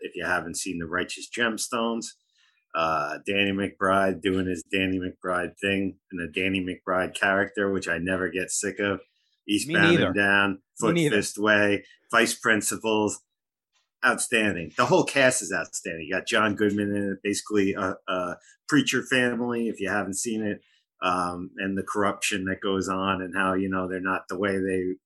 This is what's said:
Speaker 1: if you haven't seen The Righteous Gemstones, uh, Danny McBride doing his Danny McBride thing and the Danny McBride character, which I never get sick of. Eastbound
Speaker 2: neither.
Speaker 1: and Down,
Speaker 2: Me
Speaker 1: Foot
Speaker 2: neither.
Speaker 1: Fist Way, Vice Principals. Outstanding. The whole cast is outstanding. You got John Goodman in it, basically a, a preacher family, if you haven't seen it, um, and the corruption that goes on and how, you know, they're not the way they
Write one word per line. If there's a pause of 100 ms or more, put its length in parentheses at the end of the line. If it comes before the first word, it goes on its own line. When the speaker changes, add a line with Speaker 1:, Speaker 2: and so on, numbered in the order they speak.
Speaker 1:
if
you
haven't
seen
The
Righteous
Gemstones, (580)
uh,
Danny
McBride
doing
his
Danny
McBride
thing (120)
and
the
Danny
McBride
character,
which
I
never
get
sick
of. (460)
Eastbound
Speaker 2:
neither.
Speaker 1:
and
Down,
Speaker 2:
Me (200)
Speaker 1:
Foot
Speaker 2:
neither.
Speaker 1:
Fist
Way, (240)
Vice
Principals. (840)
Outstanding.
The
whole
cast
is
outstanding.
You
got
John
Goodman
in
it,
basically
a, (100)
a (300)
preacher
family,
if
you
haven't
seen
it, (440)
um,
and
the
corruption
that
goes
on
and
how,
you
know,
they're
not
the
way
they (100)